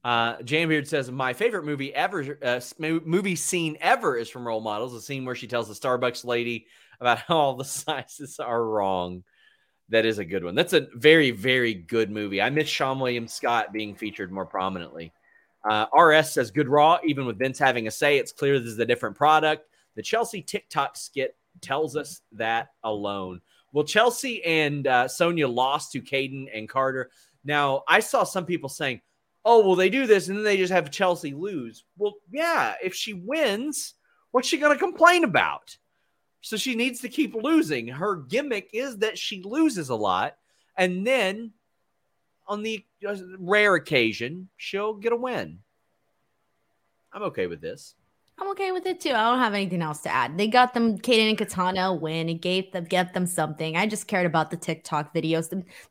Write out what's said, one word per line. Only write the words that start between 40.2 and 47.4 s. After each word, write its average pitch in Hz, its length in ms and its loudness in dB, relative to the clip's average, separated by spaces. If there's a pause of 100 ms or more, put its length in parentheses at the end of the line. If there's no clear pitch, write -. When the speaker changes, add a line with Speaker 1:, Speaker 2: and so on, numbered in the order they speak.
Speaker 1:
and 185 300 0
then 226 460 0 (960)
on 208 160 -6
the, 220 200 -6 (240)
uh, 202 80 -4 (220)
rare 196 380 4
occasion, 139 840 0
she'll 208 380 -6
get 226 180 -2
a - 20 2
win. 151 440 -6 (1500)
I'm 202 100 -10
okay 110 220 -2